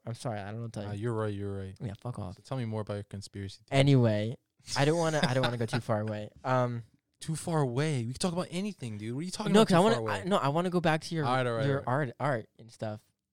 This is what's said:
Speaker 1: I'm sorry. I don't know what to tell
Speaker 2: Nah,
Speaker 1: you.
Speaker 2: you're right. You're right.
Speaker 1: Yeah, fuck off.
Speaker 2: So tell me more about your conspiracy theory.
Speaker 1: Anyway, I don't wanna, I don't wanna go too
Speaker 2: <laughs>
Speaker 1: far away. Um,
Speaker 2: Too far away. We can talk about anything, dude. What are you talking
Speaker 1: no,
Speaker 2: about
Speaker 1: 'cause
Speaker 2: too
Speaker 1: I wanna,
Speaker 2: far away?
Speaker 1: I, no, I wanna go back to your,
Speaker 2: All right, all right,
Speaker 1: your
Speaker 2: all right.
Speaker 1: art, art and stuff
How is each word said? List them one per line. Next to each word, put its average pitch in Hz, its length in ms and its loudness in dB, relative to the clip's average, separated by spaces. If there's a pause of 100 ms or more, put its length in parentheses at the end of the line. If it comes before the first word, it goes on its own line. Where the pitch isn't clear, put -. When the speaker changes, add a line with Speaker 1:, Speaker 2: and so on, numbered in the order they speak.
Speaker 1:
I'm 117 80 -8
sorry. 117 240 -6
I 98 80 -8
don't 104 100 -10
know 117 60 -8
what 117 120 -10
to 110 60 -8
tell 104 100 -8
Speaker 2:
Nah, 104 40 -6
Speaker 1:
you. 101 80 -6
Speaker 2:
you're 120 120 -2
right. 107 200 0
You're 98 240 -4
right. 95 220 -8
Speaker 1:
Yeah, 104 200 -6
fuck 120 200 -8
off. 92 160 -8
Speaker 2:
So - 100 -20
tell 135 120 -6
me 123 80 -4
more 110 160 -4
about 104 120 -6
your 101 100 -6
conspiracy 98 540 -12 (100)
theory. 135 120 2
Speaker 1:
Anyway, 120 560 4 (400)
I 135 80 4
don't 156 140 4
wanna, 160 280 2
I 123 80 0
don't 131 100 4
wanna 123 140 0
go 117 80 0
too 120 140 -2
Speaker 2:
<laughs> - 20 -12
Speaker 1:
far 107 180 0
away. 107 300 -6 (140)
Um, 123 380 0 (380)
Speaker 2:
Too 160 160 -6
far 160 240 0
away. 139 380 0
We 117 140 -4
can - 20 -8
talk 180 180 -2
about 175 180 -4
anything, 170 480 -6
dude. 110 160 -6
What 135 60 -6
are 165 40 -6
you 185 60 -6
talking 214 220 -2
Speaker 1:
no, 202 80 10
Speaker 2:
about 220 80 8
Speaker 1:
'cause 190 60 4
Speaker 2:
too 170 40 8
Speaker 1:
I - 20 8
wanna, 220 140 6
Speaker 2:
far - 80 -2
away? 175 200 -2
Speaker 1:
I, - 20 -10
no, 190 140 2
I 135 100 2
wanna 175 220 0
go 175 100 2
back 160 220 2
to - 120 -8
your, 156 100 0
Speaker 2:
All 127 120 2
right, 127 100 2
all 120 80 0
right, 113 120 0
Speaker 1:
your 139 200 0
Speaker 2:
all 127 120 2
right. 151 100 0
Speaker 1:
art, - 100 -12
art 127 300 -2 (100)
and 113 140 -20
stuff 107 280 -8 (320)